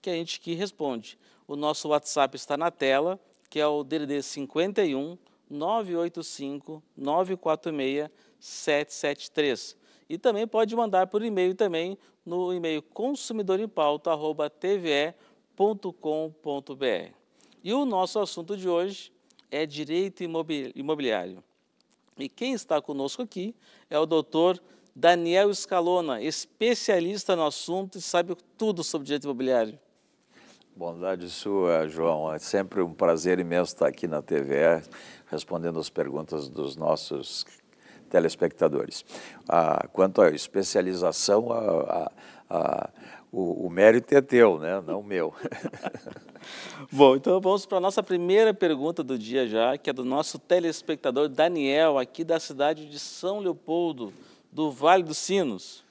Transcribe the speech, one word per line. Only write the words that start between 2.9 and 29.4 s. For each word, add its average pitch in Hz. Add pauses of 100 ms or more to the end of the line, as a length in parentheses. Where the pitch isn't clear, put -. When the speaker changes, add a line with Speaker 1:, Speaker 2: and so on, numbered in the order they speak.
Speaker 1:
que 151
é 151
o 147
D 151
D 147
D 143
cinquenta 170
e 147
um, 156 (320)
nove 180
oito 170
cinco, 143 (140)
nove 175
quatro 160
meia, 139 (300)
sete -
sete -
três. 143 (320)
E 160
também 220
pode 220
mandar 196
por 208
e-mail 190
também, 185 (280)
no 180
e-mail 160
consumidorimpauta 196
arroba 156
T 196
V 170
E 147 (400)
ponto 202
com 156
ponto 143
B 135
R. 90 (500)
E 190
o 285
nosso 196
assunto 185
de 185
hoje 180 (400)
é 147
direito 160
imobi-, 160
imobiliário. 117 (760)
E 139
quem 254
está 156
conosco 139
aqui 208 (340)
é 151
o 160
doutor 165 (340)
Daniel 175
Scalona, 170
especialista 190
no 160
assunto 185
e 170
sabe 175 (220)
tudo 202
sobre 143
direito 143
imobiliário. 123 (960)